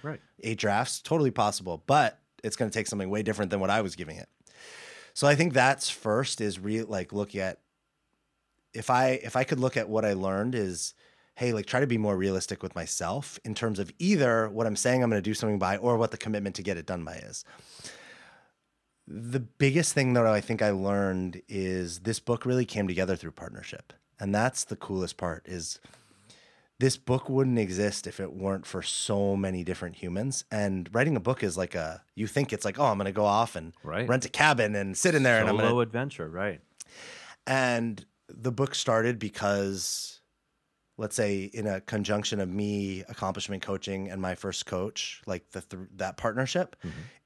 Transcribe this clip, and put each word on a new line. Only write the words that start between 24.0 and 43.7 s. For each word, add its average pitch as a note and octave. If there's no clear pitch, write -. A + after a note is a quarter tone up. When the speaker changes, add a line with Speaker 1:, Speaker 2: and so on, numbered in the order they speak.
Speaker 2:
And G2+
that's A2+
the -
coolest F#2
part E2+
is F2
this B2+
book -
wouldn't C3
exist G2
if -
it F2+
weren't F#2+
for F#2+
so G2+
many F#2
different F2
humans. G2+
And G2
writing C#3
a A2+
book A#2+
is F2+
like F#2
a, D#2+
you G#2+
think C#3+
it's G#2+
like, G2+
"Oh, D3
I'm G#2+
gonna G2
go G#2
off G#2+
and D#2+
Speaker 1:
Right. F2
Speaker 2:
rent B2
a -
cabin A#2+
and G2
sit E3+
in C#3+
there A#2+
and A2
I'm G#2
Speaker 1:
Solo G#2+
Speaker 2:
gonna" A#2+
Speaker 1:
adventure, A#2
right. F2+
Speaker 2:
And A#2+
the B2
book C3+
started A2+
because, G2+
let's G#2+
say, G2+
in G#2
a F#2+
conjunction G#2
of F#2+
me, G2+
accomplishment F#2+
coaching, G2